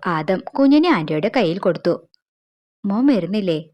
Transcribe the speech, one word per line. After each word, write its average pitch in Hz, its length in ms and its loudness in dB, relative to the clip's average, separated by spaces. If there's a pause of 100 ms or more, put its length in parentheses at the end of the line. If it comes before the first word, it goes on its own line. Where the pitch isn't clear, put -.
ആദം 175 340 -2
കുഞ്ഞിനെ 294 500 2
ആൻഡോയുടെ 165 460 0
കയ്യിൽ 190 240 0
കൊടുത്തു. 170 500 -2 (760)
"മോൻ 208 200 -2
വരുന്നില്ലേ?" 185 680 0